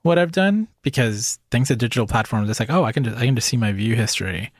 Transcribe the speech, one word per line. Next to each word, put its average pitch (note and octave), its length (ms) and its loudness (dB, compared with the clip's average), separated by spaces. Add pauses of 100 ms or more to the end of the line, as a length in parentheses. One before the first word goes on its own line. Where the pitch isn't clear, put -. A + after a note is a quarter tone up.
what E3+ 160 4
I've F3 140 2
done, G3+ 360 2 (140)
because A#2 560 -2 (120)
thanks B2+ 180 2
to C3+ 80 2
digital A2+ 300 0
platforms, G#2+ 440 0
it's G#2+ 100 -2
like, A2+ 100 -2
oh, E3+ 140 2
I A2 80 0
can C#3+ 120 0
just, A2 120 -4
I A#2+ 100 -2
can C3+ 80 2
just - 140 -2
see B2+ 80 0
my A2 160 0
view A2 240 0
history. F#2+ 640 -4